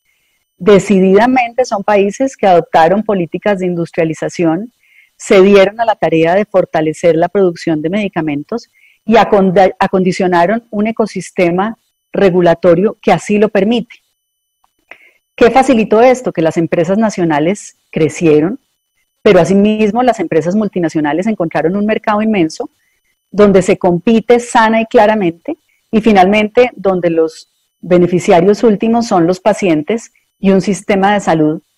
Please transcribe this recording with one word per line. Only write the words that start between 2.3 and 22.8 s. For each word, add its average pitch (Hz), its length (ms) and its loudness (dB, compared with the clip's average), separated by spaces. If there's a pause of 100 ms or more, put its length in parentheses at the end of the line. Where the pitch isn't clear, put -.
que - 120 0
adoptaron 175 560 2
políticas 190 560 -4
de 185 80 -4
industrialización, 165 1080 -4 (420)
se - 260 2
dieron 202 380 4
a 233 60 -4
la 214 100 0
tarea 165 400 0
de 208 100 0
fortalecer 160 680 -2
la 175 140 0
producción 175 520 -2
de 160 80 -4
medicamentos 165 800 -6 (360)
y 220 100 2
aconda-, 190 640 2
acondicionaron 185 920 -2
un 208 180 -4
ecosistema 196 880 -4 (340)
regulatorio 180 880 0
que 214 120 0
así 208 240 -2
lo 208 120 2
permite. 214 460 -2 (1400)
¿Qué 233 160 4
facilitó 233 500 2
esto? 247 320 0
Que 175 80 -4
las 160 160 -2
empresas 170 400 -2
nacionales 175 800 -2 (140)
crecieron, 160 680 0 (600)
pero 196 180 4
asimismo 208 640 0
las 208 160 -2
empresas 165 360 -2
multinacionales 165 720 -4
encontraron 170 480 -4
un 208 100 -4
mercado 214 360 -2
inmenso 214 480 -2 (600)